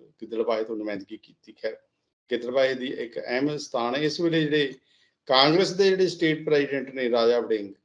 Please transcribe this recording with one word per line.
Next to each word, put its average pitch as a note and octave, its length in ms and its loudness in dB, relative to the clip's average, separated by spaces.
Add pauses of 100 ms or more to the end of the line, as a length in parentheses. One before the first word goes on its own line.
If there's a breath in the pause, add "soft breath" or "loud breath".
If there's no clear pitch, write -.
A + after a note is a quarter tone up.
(220)
ਗਿੱਦੜਬਾਹੇ A2+ 420 -4
ਤੋਂ A2 140 -10
ਨੁਮਾਇੰਦਗੀ G#2 400 -10
ਕੀਤੀ। - 340 -20
ਖੈਰ, - 260 -10 (540)
ਗਿੱਦੜਬਾਹੇ B2+ 420 0
ਦੀ B2 140 -8
ਇੱਕ - 320 -10
ਅਹਿਮ C#3 380 -4
ਸਥਾਨ B2 380 -4
ਹੈ। D3 60 -4
ਇਸ D3+ 180 -2
ਵੇਲੇ E3 220 0
ਜਿਹੜੇ D3 320 0 (520)
ਕਾਂਗਰਸ D3+ 460 6
ਦੇ F#3+ 180 4
ਜਿਹੜੇ F#3 180 4
ਸਟੇਟ D#3 380 0
ਪ੍ਰੈਜ਼ੀਡੈਂਟ C#3 440 0
ਨੇ C3 200 -2
ਰਾਜਾ A#2 300 4
ਵੜਿੰਗ, G#2 340 -2 (120)